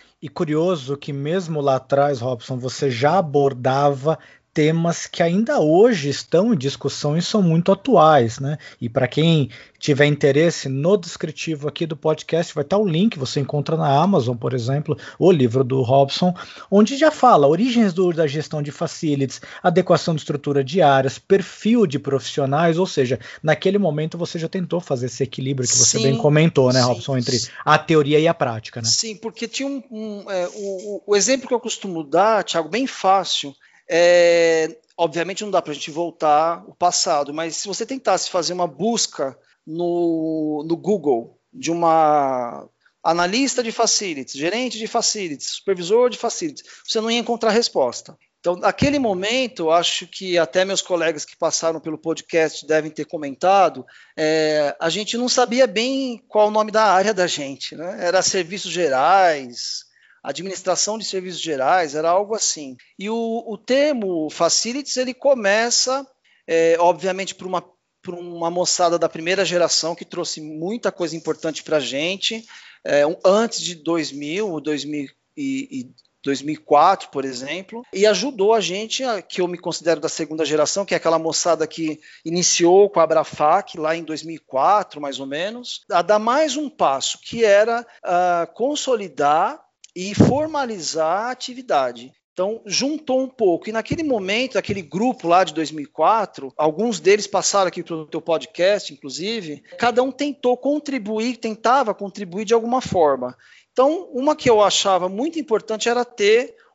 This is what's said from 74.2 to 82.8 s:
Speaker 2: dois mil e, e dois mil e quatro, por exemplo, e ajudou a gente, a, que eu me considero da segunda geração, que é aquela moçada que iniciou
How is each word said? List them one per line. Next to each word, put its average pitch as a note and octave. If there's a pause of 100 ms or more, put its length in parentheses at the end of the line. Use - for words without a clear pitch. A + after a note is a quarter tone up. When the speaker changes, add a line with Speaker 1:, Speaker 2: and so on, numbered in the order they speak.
Speaker 2:
dois C#3+
mil D3 (300)
e, C3+
e B2+ (340)
dois C#3
mil D3+
e D3+
quatro, E3
por C3+
exemplo, D3 (100)
e G3
ajudou G#3+
a A3+
gente, G#3
a, A3
que -
eu F3+
me F3
considero D#3+
da D#3
segunda D#3
geração, D3+
que -
é E3+
aquela E3
moçada D#3+
que D#3 (240)
iniciou F3